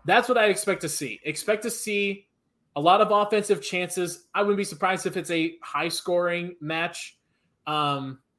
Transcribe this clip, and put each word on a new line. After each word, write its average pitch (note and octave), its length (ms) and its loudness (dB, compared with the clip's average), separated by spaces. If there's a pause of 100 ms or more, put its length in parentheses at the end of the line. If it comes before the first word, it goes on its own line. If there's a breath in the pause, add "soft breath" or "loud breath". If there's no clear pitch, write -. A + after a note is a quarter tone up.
that's A#3+ 240 4
what B3 100 4
I G#3+ 80 4
expect G3 340 0
to D#3 80 -6
see. A#2+ 340 -6
Expect G3+ 400 -2
to A#3+ 60 -2
see G3+ 560 -2 (500)
a D3 60 -2
lot F#3 200 8
of G#3 100 4
offensive G#3 500 2
chances. F3+ 720 -4
I G3+ 80 0
wouldn't G3+ 160 2
be G3+ 60 0
surprised F#3 420 -2
if F3+ 100 -2
it's F3 160 -4
a E3 300 0
high D#3 280 -4
scoring F3 680 -2
match, D#3+ 600 -6 (480)
um, C#3+ 520 -2 (200)